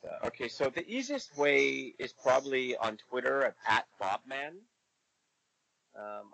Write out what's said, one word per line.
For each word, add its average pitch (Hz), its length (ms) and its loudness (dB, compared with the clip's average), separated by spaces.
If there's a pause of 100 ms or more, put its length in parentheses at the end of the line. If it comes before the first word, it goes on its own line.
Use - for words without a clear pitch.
that. 82 240 -8
Okay, 120 220 -4
so 135 200 0
the 170 180 -4
easiest 254 520 -6
way 139 600 4
is 131 140 -6
probably 131 640 2
on 110 220 -2 (100)
Twitter 135 360 2
at, 110 100 0 (140)
at - 180 4 (160)
Bobman. 135 520 -4 (1400)
Um, 104 380 -12